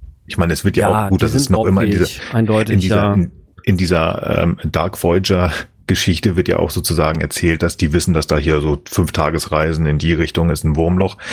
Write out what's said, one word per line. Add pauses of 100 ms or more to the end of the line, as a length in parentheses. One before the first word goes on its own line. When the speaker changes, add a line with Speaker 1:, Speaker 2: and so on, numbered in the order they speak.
(260)
Speaker 1:
Ich
meine,
es
wird
ja
Speaker 2:
Ja,
Speaker 1:
auch
gut,
Speaker 2:
die
Speaker 1:
dass
es
Speaker 2:
sind
Speaker 1:
noch
immer
in
dieser,
Speaker 2:
warpfähig,
eindeutig,
Speaker 1:
in
dieser,
Speaker 2:
ja.
Speaker 1:
in, (320)
in
dieser,
ähm,
Dark
Voyager (360)
Geschichte
wird
ja
auch
sozusagen
erzählt,
dass
die
wissen,
dass
da
hier
so
fünf
Tagesreisen
in
die
Richtung
ist
ein
Wurmloch. (160)